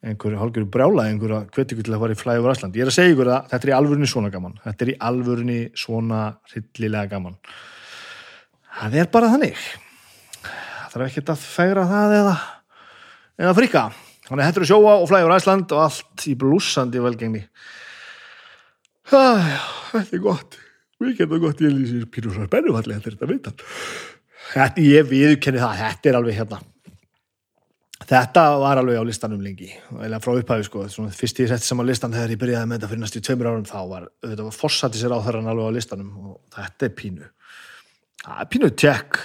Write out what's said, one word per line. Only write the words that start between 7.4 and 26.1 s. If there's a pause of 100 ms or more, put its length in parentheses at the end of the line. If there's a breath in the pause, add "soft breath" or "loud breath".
Það
er
bara
þannig. (800 loud breath)
Það
þarf
ekkert
að
fegra
það
eða, (1040 loud breath)
eða
frikka. (400 loud breath)
Þannig
að
þetta
eru
Sjóa
og
Fly
Over
Iceland
og
allt
í
blússandi
velgengni. (1700 loud breath)
Æ, (680 loud breath)
þetta
er
gott. (400 soft breath)
Mér
er
þetta
gott,
ég
lýsi
pínu
svona
spennufalli
eftir
þetta
viðtal. (960 loud breath)
Þetta,
ég
viðurkenni
það,
þetta